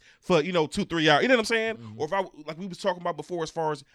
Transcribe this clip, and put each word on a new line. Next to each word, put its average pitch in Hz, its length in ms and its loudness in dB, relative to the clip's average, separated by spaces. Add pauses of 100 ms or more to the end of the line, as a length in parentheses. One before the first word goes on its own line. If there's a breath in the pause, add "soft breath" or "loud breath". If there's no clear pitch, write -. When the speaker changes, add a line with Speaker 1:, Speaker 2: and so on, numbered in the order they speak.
(200 soft breath)
Speaker 1:
for, 165 220 4
you 185 100 -4
know, 165 140 2
two, 202 180 -4
three 160 240 0
hours. 147 140 6
You 240 60 4
know 262 80 6
what 233 40 4
I'm 214 60 0
saying? 220 300 -2
Speaker 2:
Mm-hmm. 214 240 -12
Speaker 1:
Or 147 60 -4
if 165 60 -6
I, 196 80 -2 (260)
like 156 120 -12
we 196 80 -10
was 175 120 -12
talking 180 220 -2
about 175 160 -4
before, 165 260 -6
as 156 80 -6
far 156 220 -2
as 143 100 -8 (120)